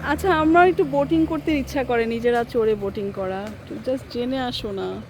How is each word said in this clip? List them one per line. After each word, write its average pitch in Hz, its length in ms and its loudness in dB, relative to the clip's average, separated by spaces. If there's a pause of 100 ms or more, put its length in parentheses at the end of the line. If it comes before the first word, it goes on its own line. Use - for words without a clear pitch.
আচ্ছা, 330 300 0
আমার 320 340 6
একটু 359 160 4
বোটিং 285 420 2
করতে 311 320 -2
ইচ্ছা 269 260 -2
করে, 240 220 0
নিজেরা 233 380 0
চড়ে 220 320 2
বোটিং 202 360 -4
করা। 190 300 -4
একটু 214 500 -8
just 262 220 -6
জেনে 247 260 -2
আসো 247 320 -6
না। 190 380 -6